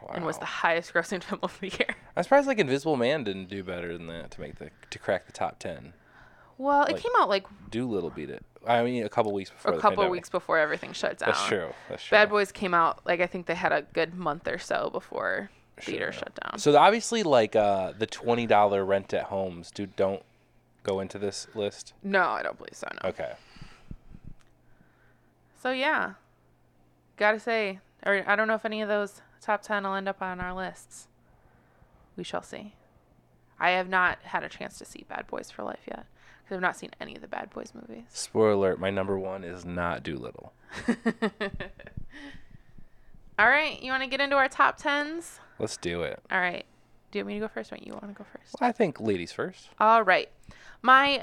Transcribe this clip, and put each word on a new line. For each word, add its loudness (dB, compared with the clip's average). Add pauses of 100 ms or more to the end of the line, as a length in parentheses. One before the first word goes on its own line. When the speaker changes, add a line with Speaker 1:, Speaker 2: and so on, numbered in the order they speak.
(140)
Speaker 1:
and -4
was -4
Speaker 2:
Wow. -10
Speaker 1:
the -8
highest 0
grossing 0
<laughs> -
film -6
of -4
the -8
year. -2 (200)
Speaker 2:
I'm 2
surprised, 6
like, 2
Invisible 2
Man 2
didn't -4
do -6
better -6
than -10
that -10
to -12
make -10
the, -14 (180)
to -10
crack 0
the -20
top -4
ten. -10 (640)
Speaker 1:
Well, 4
it 0
Speaker 2:
Like, -6
Speaker 1:
came -2
out, 4
like, 0 (240)
Speaker 2:
Doolittle -2
beat -8
it. -12 (240)
I 6
mean, 0
a -4
couple 0
weeks -4
before -2
Speaker 1:
a 2
Speaker 2:
the -2
Speaker 1:
couple 4
Speaker 2:
pandemic. 2
Speaker 1:
weeks -6
before 0
everything 0
shut -4
down. 0
Speaker 2:
That's 2
true. -2 (200)
That's -10
true. 4
Speaker 1:
Bad 8
Boys 0
came -4
out, 2
like, 0
I 2
think -8
they -2
had 0
a 2 (120)
good 0
month -4
or -4
so -2
before -4 (280)
theater -6
Speaker 2:
Sure. -10
Speaker 1:
shut -12
down. -8
Speaker 2:
So 6
obviously, 6
like, 6
uh, 4
the -2
twenty 0
dollar 6
rent 0
at 0
homes, -6
dude, -8
don't 0 (600)
go 0
into -8
this -4
list? -6
Speaker 1:
No, 2
I -2
don't -6
believe -16
so, -12 (160)
no. -2
Speaker 2:
Okay. -6 (2250)
Speaker 1:
So, -2
yeah. 0 (1040)
Gotta 2
say, -2 (260)
or 2
I 4
don't 2
know 4
if -2
any -4
of -4
those -2 (200)
top 0
ten -2
will -2
end -4
up -4
on -6
our -6
lists. -10 (1080)
We -8
shall -6
see. -14 (840)
I 4
have 2
not 2
had -4
a -8
chance -12
to -18
see -18
Bad -8
Boys -10
for -12
Life -8
yet, -12 (420)
'cause -8
I've -6
not 0
seen -16 (100)
any -14
of -18
the -16
Bad -8
Boys -12
movies. -18
Speaker 2:
Spoiler 2
alert, 4
my 0
number 0
one -6
is -12
not -2
Doolittle. -10 (340)
Speaker 1:
<laughs> 2 (2500)
All 8
right, 2
you -6
wanna -2
get -2
into 2
our 4
top 2
tens? -4 (200)
Speaker 2:
Let's -6
do -4
it. -6 (100)
Speaker 1:
All 0
right. -4 (460)
Do -6
you -6
want -10
me -8
to -6
go -6
first, -12
or -12
you -14
wanna -14
go -18
first? -18
Speaker 2:
Well, 4
I 0
think 0
ladies 0
first. -6
Speaker 1:
All 6
right. 4 (520)
My 8